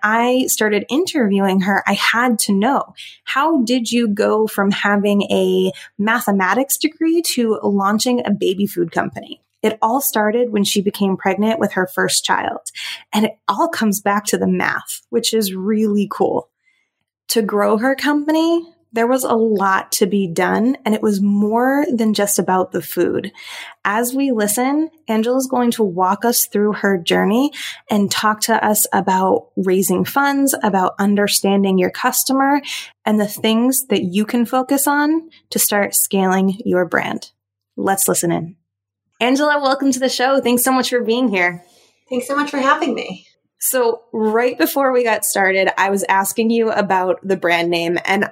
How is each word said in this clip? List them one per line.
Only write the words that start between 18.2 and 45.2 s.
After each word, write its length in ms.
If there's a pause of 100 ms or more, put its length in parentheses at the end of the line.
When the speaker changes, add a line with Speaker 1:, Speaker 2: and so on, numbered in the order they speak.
Speaker 1:
there 140
was 180
a 120
lot 560
to 160
be 180
done, 580
and 120
it 80
was 180
more 720
than 220
just 240
about 320
the 100
food. 500 (540)
As 300
we 160
listen, 580 (180)
Angela's 380
going 280
to 100
walk 420
us 220
through 260
her 240
journey 540 (360)
and 220
talk 320
to 240
us 260
about 640
raising 500
funds, 580
about 340
understanding 800
your 140
customer, 720 (420)
and 160
the 60
things 600
that 160
you 200
can 220
focus 400
on 420 (220)
to 80
start 340
scaling 720
your 200
brand. 440 (480)
Let's 300
listen 240
in. 240 (640)
Angela, 400
welcome 300
to 80
the 100
show. 320
Thanks 220
so 80
much 180
for 140
being 260
here. 340 (460)
Speaker 2:
Thanks 180
so 80
much 140
for 80
having 380
me. 320 (320)
Speaker 1:
So 420 (100)
right 460
before 340
we 120
got 200